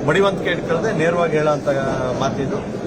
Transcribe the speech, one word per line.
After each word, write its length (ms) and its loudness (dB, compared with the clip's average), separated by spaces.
ಮಡಿವಂತಿಕೆ 440 2
ಇಟ್ಕೊಳ್ಳದೆ 420 -2
ನೇರವಾಗಿ 440 2
ಹೇಳೋಂಥ 320 0
ಮಾತಿದು. 360 -2